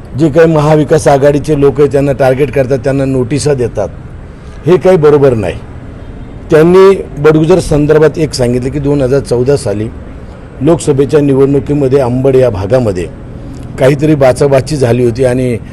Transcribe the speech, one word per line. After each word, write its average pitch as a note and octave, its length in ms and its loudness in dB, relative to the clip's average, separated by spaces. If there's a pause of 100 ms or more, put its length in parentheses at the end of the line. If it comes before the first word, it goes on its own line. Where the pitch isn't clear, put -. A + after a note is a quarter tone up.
(180)
जे D#3+ 100 2
काही E3 180 2
महाविकास D3+ 640 2
आघाडीचे C#3+ 520 2
लोक C#3 200 2
आहेत C#3+ 120 2
त्यांना C#3 200 0
टार्गेट C3 400 0
करतात, C3+ 260 -2
त्यांना C3+ 260 -2
नोटिसा C3+ 500 -2
देतात, A2 340 -4 (800)
हे F3 100 4
काही F#3 200 4
बरोबर C#3+ 380 4
नाही." F#2+ 200 -4 (960)
त्यांनी F#3 520 6 (160)
बडगुजर D#3 400 4
संदर्भात D3+ 600 2
एक D#3 140 -2
सांगितलं B2 380 -2
की C#3 80 -6
दोन C#3+ 240 -2
हजार C3 180 0
चौदा B2+ 360 0
साली G#2+ 300 -4 (760)
लोकसभेच्या C#3+ 600 0
निवडणुकीमध्ये C#3 760 0
अंबड C3 380 0
या B2+ 140 4
भागामध्ये G2 580 -2 (680)
काहीतरी D3 360 2
बाचाबाची C3+ 640 2
झाली B2 280 0
होती A#2+ 200 0
आणि B2 320 -2 (160)